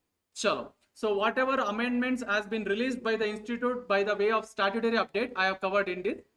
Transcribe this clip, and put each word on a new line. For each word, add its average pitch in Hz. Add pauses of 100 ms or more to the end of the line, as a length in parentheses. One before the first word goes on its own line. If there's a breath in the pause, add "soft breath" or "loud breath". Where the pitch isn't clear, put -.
(360)
Chalo. 151 (260)
So 214
whatever 254
amendments 247
has 208
been 220
released 226
by 220
the 214
institute 240
by 202
the 208
way 202
of 220
statutory 226
update, 208
I 190
have 190
covered 190
in 180
the - (180)